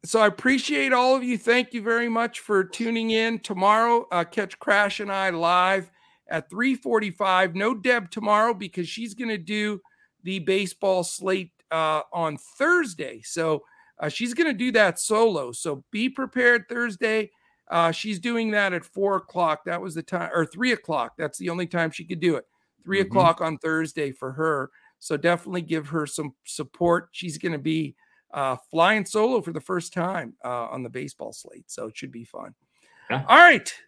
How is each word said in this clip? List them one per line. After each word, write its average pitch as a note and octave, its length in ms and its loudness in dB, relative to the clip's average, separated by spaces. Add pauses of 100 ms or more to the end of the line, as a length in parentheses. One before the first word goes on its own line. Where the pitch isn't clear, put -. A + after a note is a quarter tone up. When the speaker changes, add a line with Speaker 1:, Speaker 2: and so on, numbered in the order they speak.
Speaker 1:
So A3 160 0
I G#3+ 60 6
appreciate C4+ 640 0
all B3+ 240 4
of B3+ 80 -4
you. B3 140 -2
Thank B3 340 2
you A3+ 100 -6
very A#3 260 0
much A#3 320 -2
for G3 220 2
tuning A3+ 480 -2
in. A3+ 300 0
Tomorrow, A3 720 2
uh, F3 120 0
catch F#3+ 340 -6
Crash G#3 420 2
and G3+ 100 -6
I F#3+ 200 0
live F3+ 600 2 (380)
at D#3+ 220 -6
three B3 240 0
forty-five. G3 840 0
No G#3+ 180 0
Deb A3+ 360 0
tomorrow G#3+ 440 2
because F3+ 340 -8
she's A3+ 260 -10
gonna A3+ 240 -6
do G#3 420 -4 (440)
the F#3+ 160 -6
baseball F#3+ 640 0
slate, F#3 500 -4 (180)
uh, D#3 320 0 (100)
on D#3+ 240 -2
Thursday. F3+ 840 -2
So, D#3+ 420 -2 (340)
uh, D3+ 100 -4
she's A#3+ 260 -4
gonna D#4 180 2
do A#3+ 200 -2
that G#3 280 4
solo. G#3 500 2
So C#3 400 -8
be A3+ 180 -2
prepared B3 600 0
Thursday. A3 640 -2 (380)
Uh, E3+ 220 2
she's G3 300 -6
doing A3+ 320 -2
that G3+ 200 2
at F3 120 -6
four G3 320 -2
o'clock. F3 480 -2
That F3 160 -4
was F3+ 160 -10
the E3 60 -8
time, E3+ 300 -6
or D#3+ 140 2
three A#3+ 260 -2
o'clock. C#3 440 -4
That's D#3 220 -6
the F3+ 120 -6
only F3 160 -4
time E3 240 -2
she E3 140 -14
could E3+ 160 -10
do E3 160 2
it. A#2 100 -8 (380)
Three G3 160 -2
Speaker 2:
Mm-hmm. G3 80 0
Speaker 1:
o'clock E3 320 4
on D#3+ 180 -2
Thursday D#3+ 540 -2
for C3 200 -10
her. C#3+ 380 -2 (280)
So - 180 -4
definitely E3+ 460 0
give D#3 260 -6
her D3+ 180 -2
some D3 280 -8 (100)
support. E3+ 680 0
She's E3 260 -10
gonna E3 200 -4
be, D#3 380 -4 (360)
uh, C3+ 240 -2 (140)
flying F#3 360 4
solo A3 340 0
for E3+ 120 -10
the D#3 80 -6
first F3+ 340 -6
time, F3 400 -4 (100)
uh, A#2+ 240 -6
on C3 140 -10
the A#2 80 -10
baseball C3 420 -10
slate. - 380 -20
So A#2 160 -10
it A2 100 -14
should C3 160 -14
be A#2 120 -16
fun. - 300 -16 (560)
Speaker 2:
Yeah. C3+ 160 -2
Speaker 1:
All C4+ 120 10
right. E4 360 8 (140)